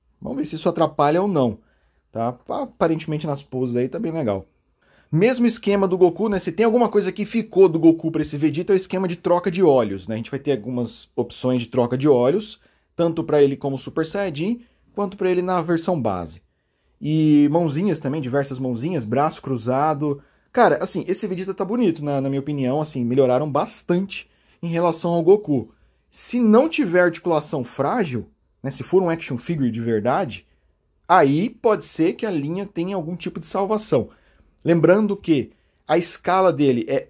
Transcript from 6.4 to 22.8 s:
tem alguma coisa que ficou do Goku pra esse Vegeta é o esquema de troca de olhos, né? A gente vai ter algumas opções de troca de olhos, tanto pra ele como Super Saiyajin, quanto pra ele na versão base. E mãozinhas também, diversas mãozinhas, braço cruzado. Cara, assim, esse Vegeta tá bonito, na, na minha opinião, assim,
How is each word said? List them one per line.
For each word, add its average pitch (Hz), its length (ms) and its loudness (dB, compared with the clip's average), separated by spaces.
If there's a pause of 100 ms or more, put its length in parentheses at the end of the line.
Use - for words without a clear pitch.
tem 220 140 2
alguma 233 200 4
coisa 202 240 0
que 202 140 -6
ficou 208 420 4
do 165 120 0
Goku 160 340 4
pra 156 80 -2
esse 147 160 -6
Vegeta 160 380 0
é - 0 -
o - 20 6
esquema 185 320 -4
de 175 80 -6
troca 175 340 0
de 180 120 0
olhos, 110 440 2
né? 113 80 -6
A 110 40 -4
gente 113 120 -10
vai 135 80 -6
ter 139 140 -2
algumas 120 640 -6
opções 127 460 -2
de 110 60 -8
troca 123 280 0
de 135 100 -2
olhos, 123 540 2 (340)
tanto 165 300 -2
pra 147 180 2
ele 139 140 4
como 135 220 -6
Super 156 260 -6
Saiyajin, 190 560 -4 (340)
quanto 202 220 -6
pra 185 140 0
ele 180 100 2
na 180 220 -2
versão 165 360 -2
base. 90 440 -4 (580)
E 147 500 4
mãozinhas 165 480 0
também, 147 220 -4
diversas 135 380 -4
mãozinhas, 131 440 -4
braço 135 380 -2
cruzado. 139 800 -2 (320)
Cara, 202 300 4
assim, 185 260 -6
esse 202 180 -4
Vegeta 185 280 -6
tá - 100 -4
bonito, 185 400 0
na, 143 160 -2
na 135 80 -2
minha 139 120 -2
opinião, 139 380 -2
assim, 147 240 -4